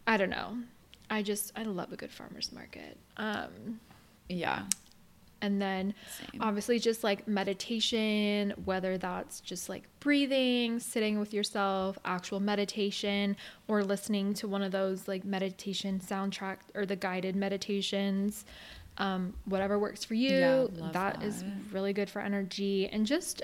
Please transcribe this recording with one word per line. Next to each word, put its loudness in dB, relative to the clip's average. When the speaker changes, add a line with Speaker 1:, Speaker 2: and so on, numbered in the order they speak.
Speaker 1:
I 6
don't 4
know. -4
I 2
just, -2
I -6
love -4
a -8
good -10
farmer's -10
market. -14
Um, -4
Speaker 2:
Yeah. -2
Speaker 1:
and 2
then 0
Speaker 2:
Same. -6
Speaker 1:
obviously 2
just, 2
like, 2
meditation, 2
whether 0
that's -6
just, -8
like, -8
breathing, 4
sitting 0
with -4
yourself, 0
actual -2
meditation, 2
or 4
listening 2
to -4
one 0
of 0
those, 0
like, -2
meditation -2
soundtrack -2
or -2
the 0
guided -2
meditations, 0
um, -2
whatever 2
works -2
for -2
you. 4
Speaker 2:
Yeah, 6
love -6
Speaker 1:
That 0
is -4
Speaker 2:
that. -4
Speaker 1:
really 0
good 0
for -6
energy. 0
And 2
just, 0